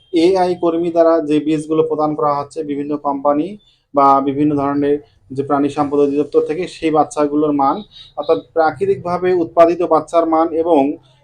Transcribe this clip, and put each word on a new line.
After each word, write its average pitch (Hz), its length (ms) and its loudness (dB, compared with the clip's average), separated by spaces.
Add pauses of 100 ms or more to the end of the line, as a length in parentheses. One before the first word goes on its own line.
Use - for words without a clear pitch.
(140)
এআই 180 420 2
কর্মী 170 360 -2
দ্বারা 165 300 2
যে 151 180 0
বীজগুলো 156 440 0
প্রদান 151 320 -2
করা 147 200 0
হচ্ছে 147 280 -8
বিভিন্ন 143 340 -6
কোম্পানি 147 600 -2 (360)
বা 139 280 4
বিভিন্ন 143 340 0
ধরনের 143 420 0 (340)
যে 135 120 -6
প্রাণী 143 260 0
সম্পদ 143 300 -2
অধিদপ্তর 143 420 2
থেকে, 160 260 -4
সেই 160 240 -4
বাচ্চাগুলোর 147 600 0
মান, 143 320 -2 (340)
অর্থাৎ 151 220 0 (140)
প্রাকৃতিকভাবে 180 800 0
উৎপাদিত 170 480 2
বাচ্চার 165 440 0
মান 160 280 2
এবং 156 400 2 (300)